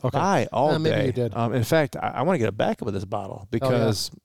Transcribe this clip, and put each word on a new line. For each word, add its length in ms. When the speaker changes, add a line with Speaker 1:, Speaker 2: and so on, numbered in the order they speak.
Speaker 1:
Okay. 160
Speaker 2:
Buy 320
all 200
Speaker 1:
Uh, 80
maybe 180
Speaker 2:
day. 100
Speaker 1:
you 60
did. 240
Speaker 2:
Um, 160
in 120
fact, 320
I, 200
I 60
wanna 160
get 100
a 40
backup 360
of 60
this 100
bottle 380
Speaker 1:
Oh, 100
yeah. 60
Speaker 2:
because, 520